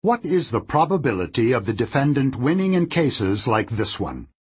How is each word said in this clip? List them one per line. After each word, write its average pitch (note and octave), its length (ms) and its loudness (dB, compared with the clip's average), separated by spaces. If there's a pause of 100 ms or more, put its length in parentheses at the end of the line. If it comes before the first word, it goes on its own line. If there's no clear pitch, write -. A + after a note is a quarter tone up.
"What A#3 220 0
is E3+ 260 0
the A2 100 0
probability B2+ 920 0
of A2+ 120 0
the A2 80 -2
defendant C3+ 640 0
winning F#3 380 2
in E3+ 120 2
cases A2 600 0
like A2 240 0
this G#2+ 280 -4
one?" C2+ 300 -8 (160)